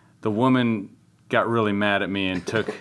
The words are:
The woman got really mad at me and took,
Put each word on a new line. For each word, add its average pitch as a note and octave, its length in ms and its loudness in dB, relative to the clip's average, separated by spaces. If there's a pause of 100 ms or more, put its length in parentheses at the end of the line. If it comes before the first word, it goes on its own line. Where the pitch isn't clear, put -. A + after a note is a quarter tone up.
(220)
The A2 80 -4
woman A#2 640 0 (340)
got A2 180 2
really A2+ 240 2
mad G2+ 320 0
at F2 60 -2
me G2 200 -2
and F#2 160 -4
took, A2 220 -2 (140)